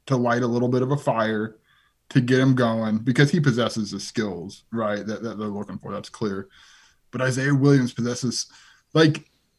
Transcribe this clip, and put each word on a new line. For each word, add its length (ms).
to 100
light 260
a 60
little 200
bit 140
of 80
a 60
fire 600
to 120
get 180
him 160
going 440
because 340
he 80
possesses 500
the 80
skills, 720
right, 360
that, 180
that 140
they're 100
looking 300
for. 140
That's 160
clear. 400
But 100
Isaiah 340
Williams 380
possesses, 540
like, 340